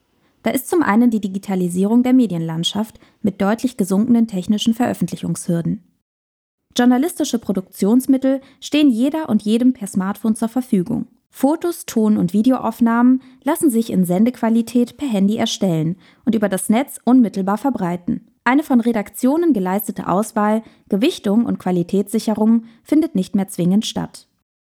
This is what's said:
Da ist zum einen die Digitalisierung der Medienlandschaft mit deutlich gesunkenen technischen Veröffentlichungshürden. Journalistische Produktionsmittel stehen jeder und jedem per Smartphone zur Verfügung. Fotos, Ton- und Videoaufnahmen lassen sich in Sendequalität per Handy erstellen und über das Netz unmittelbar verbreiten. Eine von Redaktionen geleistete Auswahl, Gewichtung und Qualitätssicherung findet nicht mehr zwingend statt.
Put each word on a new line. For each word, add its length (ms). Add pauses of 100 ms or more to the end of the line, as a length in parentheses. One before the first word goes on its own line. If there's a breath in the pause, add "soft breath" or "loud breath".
(420)
Da 80
ist 200
zum 120
einen 280
die 100
Digitalisierung 800
der 120
Medienlandschaft 840 (220 soft breath)
mit 220
deutlich 340
gesunkenen 520
technischen 440
Veröffentlichungshürden. 1120 (880)
Journalistische 640
Produktionsmittel 1040 (200 loud breath)
stehen 280
jeder 400
und 140
jedem 320
per 140
Smartphone 480
zur 120
Verfügung. 600 (240)
Fotos, 540
Ton- 300
und 160
Videoaufnahmen 920 (220 loud breath)
lassen 260
sich 200
in 140
Sendequalität 920
per 100
Handy 300
erstellen 600 (280 soft breath)
und 100
über 140
das 200
Netz 360
unmittelbar 520
verbreiten. 760 (100)
Eine 220
von 160
Redaktionen 720
geleistete 560
Auswahl, 560 (240 loud breath)
Gewichtung 560
und 160
Qualitätssicherung 1040 (180 loud breath)
findet 320
nicht 220
mehr 100
zwingend 400
statt. 400 (400)